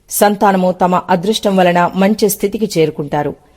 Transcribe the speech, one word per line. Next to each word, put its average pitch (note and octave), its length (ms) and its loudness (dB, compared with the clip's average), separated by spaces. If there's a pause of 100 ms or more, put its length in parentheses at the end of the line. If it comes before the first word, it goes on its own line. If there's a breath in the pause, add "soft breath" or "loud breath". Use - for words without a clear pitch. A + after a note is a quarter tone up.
సంతానము G3 640 2
తమ F3+ 380 0
అదృష్టం F#3+ 480 0
వలన F3 380 2
మంచి G3+ 340 2
స్థితికి G3+ 500 -4
చేరుకుంటారు. D3 560 -2 (220 soft breath)